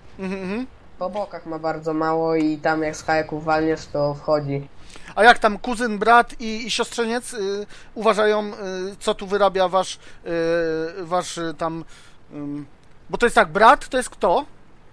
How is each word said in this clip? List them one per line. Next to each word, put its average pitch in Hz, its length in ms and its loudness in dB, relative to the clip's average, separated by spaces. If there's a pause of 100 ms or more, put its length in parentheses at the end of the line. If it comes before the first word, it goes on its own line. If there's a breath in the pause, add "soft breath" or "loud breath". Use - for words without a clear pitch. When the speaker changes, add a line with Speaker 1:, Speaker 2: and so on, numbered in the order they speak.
(200)
Speaker 1:
Mhm, 190 220 -6
mhm. 208 260 -6 (320)
Speaker 2:
Po 185 100 -4
bokach 190 360 -8
ma 160 140 -8
bardzo 156 340 -4
mało 160 420 2
i 156 220 2
tam 156 260 2
jak 156 120 -4
z - 80 -12
hajaków 156 400 0
walniesz, 156 420 0
to 147 280 -2
wchodzi. 143 540 -2 (480 loud breath)
Speaker 1:
A 202 80 4
jak 233 160 10
tam 208 180 2
kuzyn, 226 420 -4
brat 233 420 4
i, 220 260 -6
i 190 40 -6
siostrzeniec, 240 640 -2
y, 202 320 -4 (300 loud breath)
uważają, 208 580 2
y, - 0 - (460)
co 214 140 0
tu 202 140 -10
wyrabia 190 400 4
wasz, 185 320 0 (1000 loud breath)
y, 175 60 -10
wasz, 175 320 -2
y, 165 200 -4
tam, 165 280 -6 (480 loud breath)
ym, 143 320 -8 (440)
bo 170 80 -4
to 240 80 4
jest 233 100 2
tak, 190 160 6
brat 226 360 8
to 269 100 -2
jest 247 120 -2
kto? 214 360 0 (480)